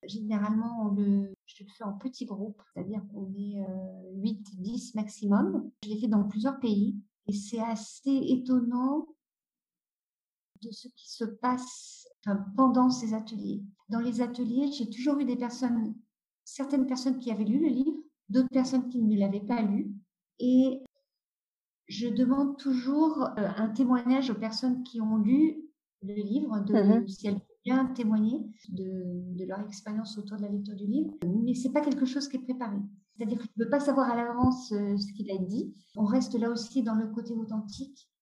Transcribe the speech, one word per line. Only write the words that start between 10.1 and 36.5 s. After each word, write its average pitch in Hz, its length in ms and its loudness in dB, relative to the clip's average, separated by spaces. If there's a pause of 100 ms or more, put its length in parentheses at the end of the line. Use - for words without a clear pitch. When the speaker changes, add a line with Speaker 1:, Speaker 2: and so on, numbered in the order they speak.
Speaker 1:
de 233 100 -10
ce 247 160 -16
qui - 220 -20
se - 140 -6
passe, 247 840 -6 (200)
enfin, 196 180 -2 (120)
pendant 254 340 6
ces 226 240 0
ateliers. 220 480 -6 (260)
Dans 226 120 0
les 240 200 -2
ateliers, 247 520 0
j'ai 220 160 -4
toujours 277 300 0
eu 285 60 0
des 240 120 0
personnes, 233 580 -2 (500)
certaines 277 420 0
personnes 254 320 0
qui - 120 -6
avaient 214 140 0
lu 220 160 4
le 320 80 4
livre, 269 280 4 (320)
d'autres 254 220 4
personnes 254 380 2
qui 240 140 0
ne 214 160 6
l'avaient 196 220 2
pas 233 220 0
lu. 208 280 2 (480)
Et 254 420 6 (1080)
je 208 200 -2
demande 262 480 4
toujours, 277 680 2 (160)
euh, 202 180 2
un 214 120 0
témoignage 254 600 2
aux 214 80 0
personnes 247 460 -2
qui 233 160 -8
ont 220 160 0
lu 285 460 4 (400)
le 202 120 -8
livre, 214 460 -2
de, 202 140 0
Speaker 2:
Mhm. 220 340 6
Speaker 1:
si - 180 -8
elles 202 80 0
veulent 202 80 -6 (220)
bien 262 220 2
témoigner 233 540 2 (280)
de, 185 340 -6 (340)
de 185 100 -6
leur 190 140 -6
expérience 214 580 -8
autour 202 200 -10
de 202 40 -4
la 202 60 -6
lecture 208 280 -4
du 202 100 -6
livre. 294 260 0 (140)
Mais 233 280 2
c'est - 180 -4
pas 294 80 2
quelque 285 260 0
chose 277 220 -4
qui - 80 -8
est 254 60 -4
préparé. 247 340 -6 (400)
C'est-à-dire 226 220 -4
que - 60 -8
je 220 200 -2
peux - 60 -4
pas 285 100 2
savoir 269 300 2
à 233 60 0
l'avance, 240 560 0
euh, 202 240 0
ce - 160 -2
qui - 120 -8
va 196 100 -4
être 185 120 -2
dit. 220 260 -4 (240)
On 214 80 2
reste 254 340 2
là 233 120 0